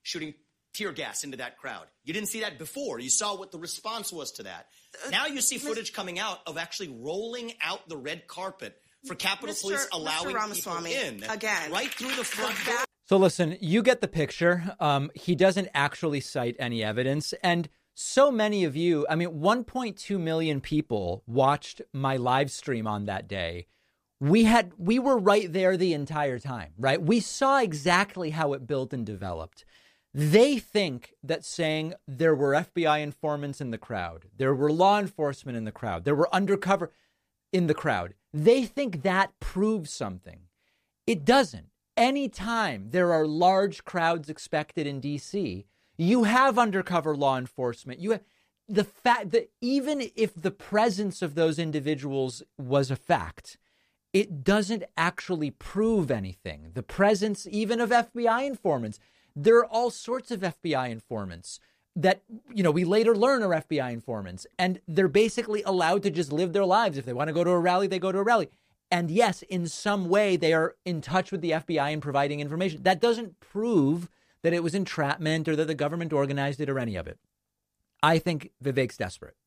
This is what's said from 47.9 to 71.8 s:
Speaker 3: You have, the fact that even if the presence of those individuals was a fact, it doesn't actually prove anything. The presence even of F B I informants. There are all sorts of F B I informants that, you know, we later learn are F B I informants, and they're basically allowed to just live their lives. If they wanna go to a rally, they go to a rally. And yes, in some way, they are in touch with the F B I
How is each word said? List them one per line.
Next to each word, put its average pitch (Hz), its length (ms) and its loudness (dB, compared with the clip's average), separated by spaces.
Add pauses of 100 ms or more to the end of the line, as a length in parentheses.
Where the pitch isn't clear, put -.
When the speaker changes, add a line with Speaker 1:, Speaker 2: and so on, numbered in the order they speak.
Speaker 3:
You 190 120 -4
have, 214 120 -2 (440)
the 208 160 2
fact 240 480 0
that - 180 0 (120)
even 269 540 0
if 220 180 0
the 170 180 -2
presence 208 720 0
of 151 140 -4
those 160 240 2
individuals 139 800 -2 (160)
was 135 340 0
a 135 40 0
fact, - 600 -4 (560)
it 185 300 0
doesn't 202 400 2 (140)
actually 165 540 -2
prove 208 600 0
anything. 90 600 -6
The 123 100 -8
presence 202 680 2
even 220 280 -2
of 233 120 0
F 240 220 2
B 233 140 0
I 226 140 2
informants. 160 580 -4 (360)
There 214 220 6
are 233 80 6
all 233 240 0
sorts 240 420 -8
of 196 120 -6
F 170 180 -6
B 160 140 -2
I 127 120 0
informants 104 720 -10 (360)
that, 185 260 2 (320)
you 202 100 0
know, 165 80 4
we 170 120 2
later 220 320 4
learn 240 280 2
are 185 100 2
F 160 140 -2
B 151 120 -2
I 127 120 -4
informants, 104 560 -8 (100)
and 185 300 0
they're 180 200 2
basically 214 560 2
allowed 190 400 2
to 202 60 2
just 156 240 -2
live 175 200 0
their 196 120 4
lives. 185 320 2
If 123 80 -8
they 127 80 -6
wanna 147 200 -2
go 170 100 2
to 170 80 4
a 180 80 4
rally, 180 280 4
they 185 120 -2
go 190 120 0
to 185 80 0
a 196 40 0
rally. 214 260 4 (400)
And 175 200 0
yes, 196 340 4
in 175 240 -4
some 196 420 -2
way, 196 260 4
they 160 160 2
are 160 240 2 (100)
in 175 140 -2
touch 180 320 -2
with 190 100 -4
the 160 120 0
F 156 120 -2
B 160 140 0
I 143 120 0